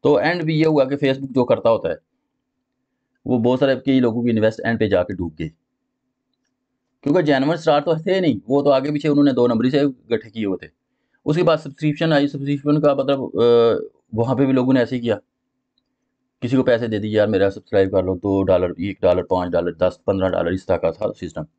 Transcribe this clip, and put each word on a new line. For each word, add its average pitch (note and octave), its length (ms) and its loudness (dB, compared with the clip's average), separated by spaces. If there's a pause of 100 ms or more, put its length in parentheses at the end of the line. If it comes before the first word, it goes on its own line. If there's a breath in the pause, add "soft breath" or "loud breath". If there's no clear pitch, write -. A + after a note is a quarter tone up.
तो D3 180 2
एंड E3+ 220 -2
भी D#3+ 120 -2
ये D#3 100 2
हुआ D3+ 200 2
कि C#3 120 -4
Facebook C3+ 360 -2
जो B2+ 120 2
करता A#2 260 0
होता G#2 200 0
है, D#2+ 60 -6 (1300)
वो B2 120 0
बहुत B2 220 2
सारे C3+ 160 2
कई C3 240 0
लोगों A#2+ 240 0
की B2 60 0
इन्वेस्ट A2 360 0
एंड A#2 120 -2
पे A2 100 0
जाके F#2 260 0
डूब F2 240 -6
गई, D#2+ 100 -6 (1500)
क्योंकि D#3+ 200 0
जेन्युइन D3 340 0
स्टार D#3 240 2
तो D#3+ 160 -2
थे F#3 240 -2
नहीं, D3 280 0
वो C#3 140 0
तो C#3+ 80 2
आगे C3+ 220 0
पीछे D3 160 -2
उन्होंने C#3+ 240 4
दो B2 140 2
नंबरी B2 240 0
से C#3 100 0
इकट्ठे A#2 500 -4
किए A2 160 -6
हुए F#2+ 200 -6
थे। - 40 -20 (560)
उसके D3+ 160 -2
बाद D#3+ 160 2
सब्सक्रिप्शन D3+ 540 -4
आई, C#3+ 160 2
सब्सक्रिप्शन C#3+ 520 -2
का D3+ 140 2
मतलब, C3+ 300 0 (160)
अ, A#2 480 4 (260)
वहाँ A#2 220 -2
पे C3+ 100 2
भी C3 60 0
लोगों C3 200 2
ने B2+ 80 4
ऐसे A#2+ 160 -2
ही A#2+ 60 -6
किया, A2 180 -2 (1200)
किसी B2 140 -2
को C3 60 2
पैसे A#2+ 260 0
दे G#2+ 100 -2
दिए, G#2+ 180 -4
"यार, G#2 100 4
मेरा G2 240 2
सब्सक्राइब G2 400 0
कर F#2+ 140 0
लो", F#2 120 -2
दो G2 260 0
डॉलर, F2+ 380 2
एक F#2+ 220 -6
डॉलर, F2+ 200 2
पाँच F2+ 280 -2
डॉलर, F2 240 -2
दस, F2+ 320 -2
पन्द्रह F#2+ 220 0
डॉलर, F2 240 -2
इस F#2 140 -6
तरह F2+ 100 0
का E2 140 -2
था - 220 -6
सिस्टम। D#2+ 340 -12 (120)